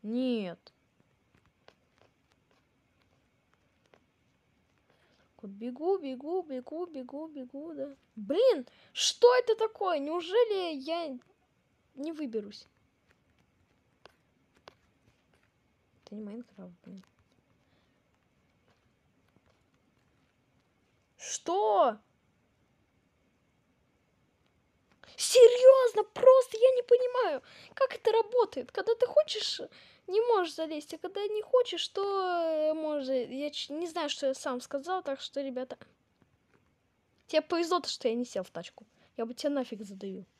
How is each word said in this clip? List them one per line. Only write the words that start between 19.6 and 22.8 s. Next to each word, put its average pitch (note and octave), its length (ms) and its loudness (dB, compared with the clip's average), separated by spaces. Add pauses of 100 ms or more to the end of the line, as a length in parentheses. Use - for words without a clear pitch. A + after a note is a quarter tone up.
Что? F4+ 800 0 (3250)